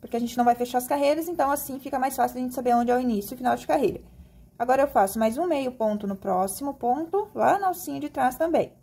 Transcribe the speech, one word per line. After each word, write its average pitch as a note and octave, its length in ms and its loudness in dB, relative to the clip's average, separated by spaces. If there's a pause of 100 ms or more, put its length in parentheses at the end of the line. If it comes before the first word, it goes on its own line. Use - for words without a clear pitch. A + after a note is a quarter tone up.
Porque - 160 -8
a A#3 40 0
gente A#3+ 160 -4
não A#3+ 80 2
vai A#3+ 100 6
fechar B3 240 -2
as B3 80 -4
carreiras, D4 420 0
então D#4 220 0
assim C#4 300 -4
fica C4+ 180 -6
mais C4 160 -2
fácil B3 220 0
a B3+ 40 -6
gente B3+ 140 -6
saber B3 200 2
onde A#3+ 160 2
é B3 40 4
o B3 60 2
início A3+ 340 -2
e - 40 -16
final - 180 0
de - 100 -10
carreira. D4 360 0 (560)
Agora, B3+ 240 4
eu C#4 40 4
faço G#3+ 320 2
mais A3+ 200 0
um F4 80 0
meio C#4 260 -2
ponto G#3+ 340 -2
no G3 80 -4
próximo G3 600 -2
ponto, E4 600 -2
lá B3+ 240 4
na G4 100 0
alcinha D4+ 300 -6
de D4 120 -8
trás B3+ 260 0
também. D#4+ 460 0